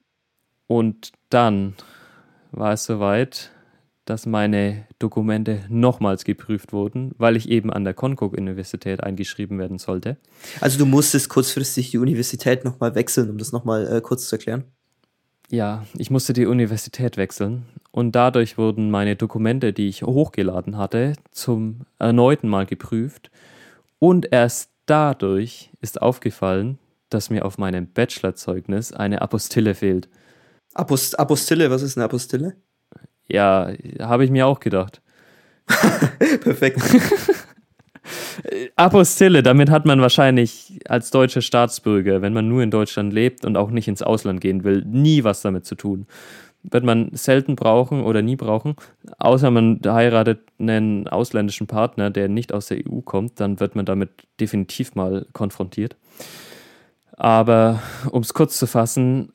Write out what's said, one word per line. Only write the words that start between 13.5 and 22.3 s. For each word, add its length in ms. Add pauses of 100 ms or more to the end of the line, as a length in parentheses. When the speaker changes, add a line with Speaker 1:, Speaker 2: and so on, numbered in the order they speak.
Speaker 2:
nochmal, 360
äh, 140
kurz 260
zu 80
erklären? 300 (840)
Speaker 1:
Ja, 360 (100)
ich 160
musste 220
die 120
Universität 720
wechseln 480 (260)
und 220
dadurch 440
wurden 340
meine 240
Dokumente, 580
die 140
ich 160
hochgeladen 720
hatte, 360 (180)
zum 500 (180)
erneuten 500